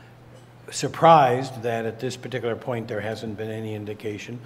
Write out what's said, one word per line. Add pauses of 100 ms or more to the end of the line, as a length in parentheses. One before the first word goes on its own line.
(720)
surprised
that
at
this
particular
point
there
hasn't
been
any
indication.